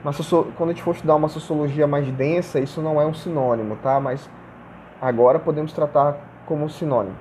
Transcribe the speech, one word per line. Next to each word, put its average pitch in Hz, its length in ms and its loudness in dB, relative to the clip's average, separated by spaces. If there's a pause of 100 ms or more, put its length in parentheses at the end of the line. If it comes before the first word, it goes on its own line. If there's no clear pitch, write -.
Mas 147 140 -4
socio-, 160 380 0
quando 165 140 -2
a 170 40 -2
gente 165 100 -10
for 170 120 0
estudar 156 200 2
uma 151 120 2
sociologia 151 600 -2
mais 143 240 0
densa, 151 480 0
isso 139 220 -4
não 151 200 2
é 151 40 4
um 156 80 -2
sinônimo, 127 680 -2
tá? 135 180 2
Mas 135 300 -6 (720)
agora 127 380 6
podemos 156 340 -2
tratar 147 440 2 (280)
como 151 180 -4
um 156 60 -4
sinônimo. 127 520 -2